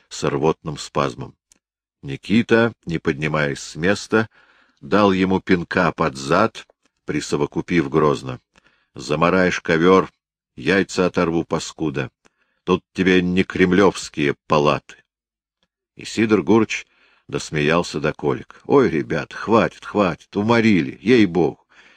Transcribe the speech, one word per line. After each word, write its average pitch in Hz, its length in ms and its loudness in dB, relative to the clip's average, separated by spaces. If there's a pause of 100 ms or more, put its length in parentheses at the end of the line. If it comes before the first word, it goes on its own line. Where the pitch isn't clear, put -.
с - 160 -10
рвотным 76 540 -2
спазмом. 67 580 -6 (640)
Никита, 113 720 0 (120)
не 82 140 -6
поднимаясь 76 600 -2
с - 160 -16
места, 104 520 0 (520)
дал 101 320 2
ему 92 280 0
пинка 85 520 0
под 78 240 -4
зад, 82 500 -2 (380)
присовокупив 73 840 -4
грозно: 67 520 -2 (540)
«Замараешь 85 640 0
ковер, 85 500 4 (460)
яйца 92 500 -2
оторву, 85 380 -2
паскуда. 73 640 -6 (540)
Тут 90 180 0 (100)
тебе 92 300 2
не 90 220 0
кремлевские 90 880 0 (140)
палаты». 73 480 0 (1000)
И - 100 -18
Сидор 107 380 0
Гурч 107 420 0 (440)
досмеялся 78 720 -2
до 76 120 -2
колик. 64 520 -6
«Ой, 127 260 2
ребят, 78 420 -4
хватит, 98 520 -2
хватит, - 520 -4
уморили, 104 640 2
ей-богу. 90 680 2 (300)